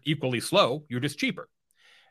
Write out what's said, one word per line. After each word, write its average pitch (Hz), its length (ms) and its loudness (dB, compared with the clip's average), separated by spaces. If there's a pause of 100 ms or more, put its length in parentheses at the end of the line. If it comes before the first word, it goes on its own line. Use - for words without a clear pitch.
equally 139 340 0
slow. 151 500 2
You're 120 120 -4
just 147 180 -4
cheaper. - 300 -4 (640)